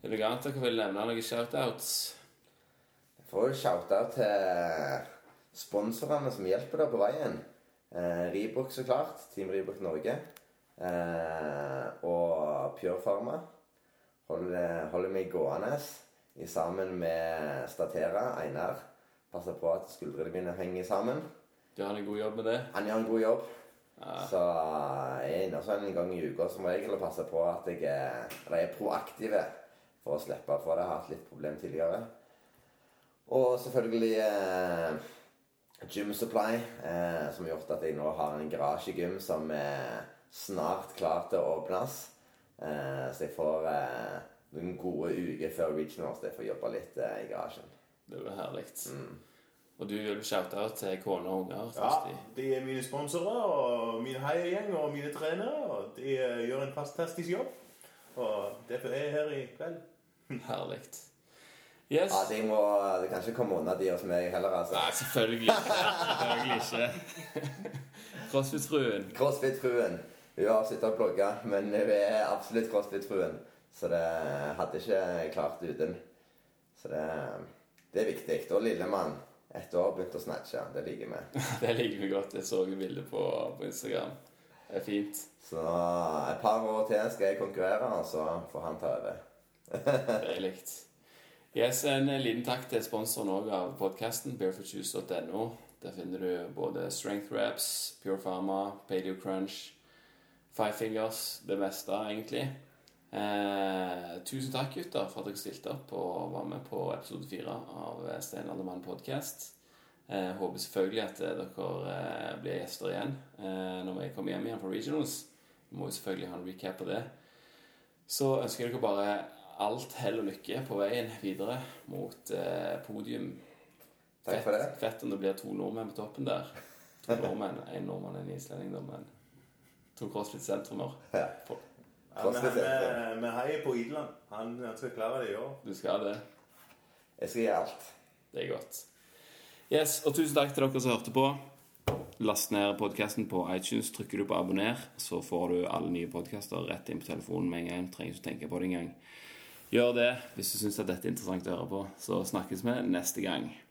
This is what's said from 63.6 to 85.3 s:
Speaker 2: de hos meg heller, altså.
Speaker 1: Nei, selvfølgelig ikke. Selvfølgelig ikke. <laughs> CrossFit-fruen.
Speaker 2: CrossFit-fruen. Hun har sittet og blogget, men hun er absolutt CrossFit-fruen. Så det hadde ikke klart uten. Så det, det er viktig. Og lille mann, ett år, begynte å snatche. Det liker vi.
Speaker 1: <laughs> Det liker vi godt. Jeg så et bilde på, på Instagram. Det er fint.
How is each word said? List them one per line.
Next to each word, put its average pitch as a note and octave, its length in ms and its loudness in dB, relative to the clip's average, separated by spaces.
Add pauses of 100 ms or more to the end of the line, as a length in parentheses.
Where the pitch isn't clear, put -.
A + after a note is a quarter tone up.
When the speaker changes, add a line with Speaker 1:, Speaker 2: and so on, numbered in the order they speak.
Speaker 2:
de F#2+ 160 2
hos F2 120 0
meg F2 280 2
heller, F#2 180 2
altså. F2+ 240 2
Speaker 1:
Nei, E2+ 180 4
selvfølgelig A#2 580 4
ikke. G#3+ 120 8 (460)
Selvfølgelig B2 480 2
ikke. A#2 360 2 (840)
<laughs> - 40 -6 (520)
CrossFit-fruen. C3+ 840 2
Speaker 2:
CrossFit-fruen. B2+ 840 4 (360)
Hun G2+ 120 4
har G#2+ 180 8
sittet A2 180 0
og A2 140 4
blogget, G2+ 480 4
men G2+ 200 2
hun G#2 80 0 (160)
er G#2 380 6
absolutt - 440 2
CrossFit-fruen. G2 680 2 (340)
Så - 160 -4
det D#2+ 680 2
hadde E2 240 -2
ikke F2 540 2
klart D2+ 280 0
uten. D#2+ 340 0 (800)
Så - 120 -14
det, D#2 160 -2 (920)
det F#2+ 80 2
er A2 100 2
viktig. - 400 -2
Og G2+ 120 6
lille G#2+ 240 2
mann, F2 260 0 (380)
ett - 220 -10
år, F2 220 4
begynte F2+ 240 -4
å - 40 -8
snatche. - 360 -6 (140)
Det C#2+ 120 -4
liker A1+ 220 -6
vi. - 340 -6
Speaker 1:
<laughs> C3 200 -2
Det A#2 160 4
liker G2+ 240 2
vi G2 80 0
godt. G2 240 0
Jeg - 100 -4
så F#2+ 200 2
et F#2+ 140 0
bilde - 260 -4
på, - 540 0
på - 60 -6
Instagram. - 480 -2 (520)
Det - 140 -6
er F#2+ 60 0
fint. G#2 320 0 (240)